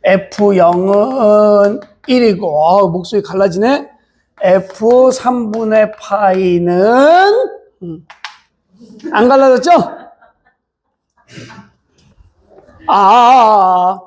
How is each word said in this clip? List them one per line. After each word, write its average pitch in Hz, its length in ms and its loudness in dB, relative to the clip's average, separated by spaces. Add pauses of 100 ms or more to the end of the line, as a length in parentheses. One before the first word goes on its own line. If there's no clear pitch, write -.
에프 196 540 0
영은 208 1200 0 (260)
일이고, 185 600 -2
아, 190 220 2
목소리 180 340 -6
갈라지네. 202 680 -4 (500)
에프 220 720 0
삼분의 220 800 -4
파이는, 185 840 -2 (1040)
음, 170 240 -16 (1040)
안 226 160 0
갈라졌죠? 269 420 2 (3250)
아, - 80 0
아, - 20 2
아, 202 920 2
아. 190 160 -10